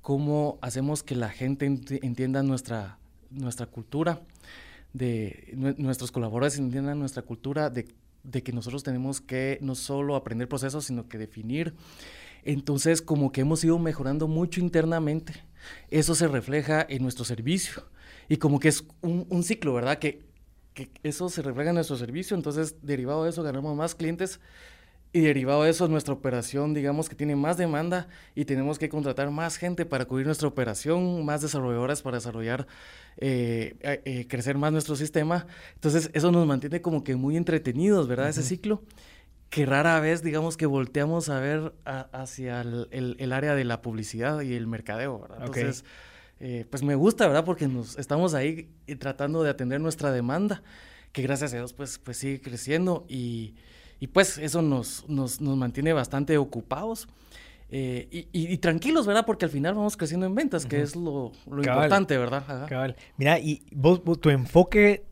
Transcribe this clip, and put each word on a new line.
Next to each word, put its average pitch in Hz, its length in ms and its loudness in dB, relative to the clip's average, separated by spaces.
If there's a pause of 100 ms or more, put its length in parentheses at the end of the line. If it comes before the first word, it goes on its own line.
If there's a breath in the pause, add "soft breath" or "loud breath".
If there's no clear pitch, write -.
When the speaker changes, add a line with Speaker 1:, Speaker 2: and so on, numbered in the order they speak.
Speaker 1:
cómo 147 600 0
hacemos 135 400 -2
que - 120 -6
la 120 140 0
gente 135 380 -2
ent-, 135 360 -2
entienda 131 400 0
nuestra, 117 560 -2 (320)
nuestra 127 360 -6
cultura, 151 540 -4 (720 soft breath)
de 120 640 -4
nue-, 135 200 0
nuestros 127 340 -4
colaboradores 123 480 0
entiendan 139 400 -2
nuestra 135 240 -6
cultura 139 480 -4
de, 123 160 -6 (380)
de 127 180 -6
que 131 100 -8
nosotros 123 300 -6
tenemos 135 380 -4
que 131 420 -4
no 135 120 -4
solo 143 420 -2
aprender 120 320 -4
procesos, 135 360 -4
sino 117 240 -6
que 113 100 -12
definir 117 560 -6 (680 loud breath)
entonces, 147 600 2
como 143 300 2
que 131 100 0
hemos 156 220 2
ido 165 140 6
mejorando 156 500 0
mucho 165 320 0
internamente. 160 840 2 (460 loud breath)
Eso 156 240 4
se 160 140 4
refleja 147 600 0
en 135 140 -2
nuestro 123 220 -2
servicio. 123 600 -2 (440 soft breath)
Y 156 100 2
como 143 200 4
que 156 100 4
es 147 160 2 (160)
un, 175 300 -2
un 180 140 2
ciclo, 170 300 0
¿verdad? 127 240 0
Que, 147 240 -4 (520)
que - 160 -14 (120)
eso 151 260 -4
se 170 140 -6
refleja 139 280 -2
en 175 60 2
nuestro 147 200 0
servicio, 127 400 -4
entonces, 156 460 -2
derivado 143 420 -2
de 165 60 0
eso, 165 120 -6
ganamos 143 340 -4
más 160 180 -2
clientes. 175 460 -4 (760 soft breath)
Y 175 60 6
derivado 143 440 6
de 160 60 6
eso, 165 180 4
nuestra 147 260 2
operación, 139 580 -2
digamos, 147 380 0
que - 40 -14
tiene 147 220 0
más 156 220 2
demanda 170 500 0 (260 soft breath)
y 139 120 -2
tenemos 139 320 0
que 156 100 -2
contratar 139 420 -2
más 160 280 -4
gente 175 260 -2
para 131 220 -2
cubrir 131 180 -2
nuestra 151 240 0
operación, 160 760 0
más 147 160 -2
desarrolladoras 131 580 -2
para 127 160 -6
desarrollar, 117 500 -4 (520 loud breath)
eh, 120 600 0
eh, 143 260 -4
eh, 123 200 -6
crecer 135 300 -2
más 151 160 2
nuestro 151 240 0
sistema. 156 500 0 (280 loud breath)
Entonces, 160 400 2
eso 165 180 6
nos 170 140 6
mantiene 147 340 0
como 160 240 -2
que 135 100 -2
muy 135 220 0
entretenidos, 160 720 2
¿verdad? 127 220 0
Ese 147 100 -2
Speaker 2:
Ujú. 127 80 0
Speaker 1:
ciclo, 208 340 -2 (680 soft breath)
que 147 160 2
rara 156 340 4
vez, 156 220 2
digamos, 160 340 0
que 160 80 -2
volteamos 143 640 0
a 139 120 -2
ver 156 340 -2 (100)
a, 135 280 -8
hacia 127 500 -8
el, 117 280 -6
el, 127 280 -6
el 127 160 -4
área 147 200 0
de 135 100 2
la 117 180 -2
publicidad 117 580 -4
y 131 140 -4
el 117 120 -4
mercadeo, 113 540 -6
¿verdad? 113 260 -12
Speaker 2:
Ok. - 120 -4
Speaker 1:
Entonces, 135 260 -2 (560 soft breath)
eh, 123 300 -8
pues 139 120 -4
me 143 120 4
gusta, 196 320 6
¿verdad? 156 180 4
Porque 160 240 0
nos, 123 300 -4
estamos 151 340 0
ahí, 160 380 -2 (160)
eh, 143 100 -10
tratando 143 460 -2
de 151 80 2
atender 135 280 -2
nuestra 156 320 -2
demanda, 143 520 0 (500 soft breath)
que - 80 -6
gracias 131 320 -2
a 120 60 -4
Dios, 123 160 -8
pues, 139 240 -10
pues 123 180 -10
sigue 135 240 -4
creciendo 151 720 0
y, 120 440 -6 (460 soft breath)
y, 135 80 -8
pues, 190 300 4
eso 156 240 0
nos, 135 460 0
nos, 135 320 -2
nos 139 160 2
mantiene 131 360 0
bastante 143 460 2
ocupados, 143 680 -4 (640 soft breath)
eh, 127 400 -4
y, 170 100 -8 (120)
y, 170 200 -2
y 190 40 0
tranquilos, 202 500 2
¿verdad? 208 200 4
Porque 214 180 0
al 160 60 0
final 143 240 0
vamos 208 240 -2
creciendo 170 280 -2
en 190 80 -2
ventas, 220 320 0
que 123 100 -2
Speaker 2:
Ujú. 147 80 2
Speaker 1:
es 147 120 -6
lo, 139 360 -4 (140)
lo 139 160 -4
Speaker 2:
Cabal, 135 220 4
Speaker 1:
importante, 156 340 4
¿verdad? 123 300 0
Ajá. 139 180 -8
Speaker 2:
cabal. 131 300 -2 (220 soft breath)
Mira, 147 200 6
y 151 320 -2
vos, 170 320 6
vos, 170 160 2
tu 156 120 6
enfoque 180 800 6